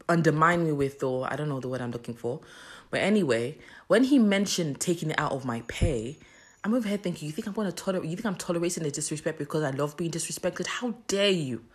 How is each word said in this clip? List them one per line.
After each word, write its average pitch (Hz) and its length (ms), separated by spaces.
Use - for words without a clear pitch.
undermine 165 580
me 156 60
with, 139 320
or 127 280
I 135 40
don't 151 140
know 135 100
the 127 80
word 127 140
I'm 120 100
looking 117 240
for. - 260
But - 120
anyway, 147 580
when 233 200
he 277 120
mentioned 196 600
taking 170 320
it - 80
out 151 120
of 131 140
my 117 220
pay, 135 500
I'm 214 100
over 240 140
here 202 100
thinking, 175 300
"You 156 40
think 214 160
I'm 196 60
gonna 202 180
toler-, 185 320
you 160 120
think 190 100
I'm 190 100
tolerating 175 480
the 147 60
disrespect 156 480
because 151 260
I 139 60
love 147 260
being 165 140
disrespected? 165 560
How - 300
dare 196 220
you?" 143 340